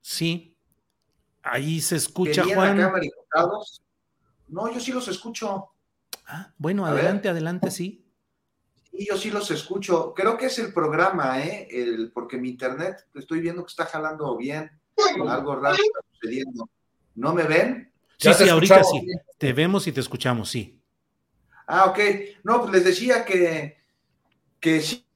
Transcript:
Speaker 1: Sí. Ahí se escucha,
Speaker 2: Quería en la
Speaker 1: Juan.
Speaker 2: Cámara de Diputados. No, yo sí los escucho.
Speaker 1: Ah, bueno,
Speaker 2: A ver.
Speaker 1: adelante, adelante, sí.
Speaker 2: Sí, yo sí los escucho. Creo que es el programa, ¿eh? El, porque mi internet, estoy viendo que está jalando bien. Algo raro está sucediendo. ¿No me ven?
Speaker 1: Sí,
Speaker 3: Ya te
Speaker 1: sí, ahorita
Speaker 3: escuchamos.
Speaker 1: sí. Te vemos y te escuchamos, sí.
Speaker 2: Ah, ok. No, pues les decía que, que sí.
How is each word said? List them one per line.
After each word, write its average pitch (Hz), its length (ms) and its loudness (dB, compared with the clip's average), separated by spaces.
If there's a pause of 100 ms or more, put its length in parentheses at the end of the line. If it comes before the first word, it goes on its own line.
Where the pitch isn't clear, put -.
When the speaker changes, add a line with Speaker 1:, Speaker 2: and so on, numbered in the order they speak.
Speaker 1:
Sí. - 560 -6 (840)
Ahí 147 380 -4
se 160 160 -2
escucha, 180 440 -2
Speaker 2:
Quería 185 120 0
en 185 60 2
la 190 60 4
Speaker 1:
Juan. 196 120 2
Speaker 2:
Cámara 190 220 0
de - 20 -4
Diputados. - 800 -4 (640)
No, 208 260 -6
yo 247 60 -6
sí 254 120 -8
los 247 180 -6
escucho. 196 600 -8 (560)
Speaker 1:
Ah, 175 320 -16
bueno, 180 280 -2
Speaker 2:
A 156 60 0
ver. 143 100 2
Speaker 1:
adelante, 196 280 0
adelante, 170 400 -2
sí. 180 340 -10 (880)
Speaker 2:
Sí, 202 180 -10
yo 190 80 -2
sí 214 120 -6
los 202 220 -4
escucho. 175 640 -2
Creo 220 220 0
que 262 100 -4
es 254 100 -4
el 220 160 -6
programa, 151 680 0
¿eh? 202 260 -8
El, 117 440 -4
porque 123 240 -8
mi 127 120 -6
internet, 131 640 -8
estoy 160 280 -8
viendo 175 220 -6
que - 60 -16
está 165 160 -6
jalando 156 520 -6
bien. 143 340 -8 (560)
Algo - 300 -4
raro - 180 2
está 427 240 2 (140)
sucediendo. - 560 -10 (460)
¿No 139 180 -2
me 170 100 2
ven? 175 480 0 (260)
Speaker 1:
Sí, 208 120 6
Speaker 3:
Ya 175 80 8
te 196 80 8
Speaker 1:
sí, 185 40 8
ahorita 180 300 10
Speaker 3:
escuchamos. 156 260 4
Speaker 1:
sí. - 320 -8
Te 135 160 0
vemos 175 340 2
y 156 40 -4
te 131 80 -4
escuchamos, 123 500 -2
sí. - 300 -8 (880)
Speaker 2:
Ah, 190 180 6
ok. 190 140 2 (440)
No, 233 180 4
pues 208 120 -2
les 180 120 8
decía 226 400 2
que, 165 520 0 (840)
que 160 220 2
sí. 156 240 -6 (100)